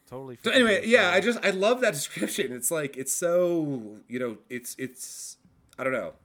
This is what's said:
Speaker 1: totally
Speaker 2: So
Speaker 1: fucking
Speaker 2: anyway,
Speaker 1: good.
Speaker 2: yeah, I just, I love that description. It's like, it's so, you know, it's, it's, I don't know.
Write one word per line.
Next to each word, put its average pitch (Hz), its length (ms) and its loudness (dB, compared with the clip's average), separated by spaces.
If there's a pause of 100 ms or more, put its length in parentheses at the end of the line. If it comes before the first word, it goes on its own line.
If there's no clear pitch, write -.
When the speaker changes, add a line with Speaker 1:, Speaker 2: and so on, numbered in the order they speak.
Speaker 1:
totally 131 280 -12
Speaker 2:
So - 140 -4
Speaker 1:
fucking 269 100 6
Speaker 2:
anyway, 208 200 4
Speaker 1:
good. 220 80 -4
Speaker 2:
yeah, 214 220 6
I 190 80 6
just, 226 240 0
I 190 80 4
love 214 300 2
that 214 120 2
description. 151 600 -4
It's 120 180 -4
like, 147 260 -4
it's 131 160 -4
so, 160 840 0 (100)
you 123 120 -6
know, 117 180 -4 (120)
it's, 123 300 -10
it's, - 580 -12 (400)
I 127 60 -8
don't 131 100 0
know. 92 200 -6 (120)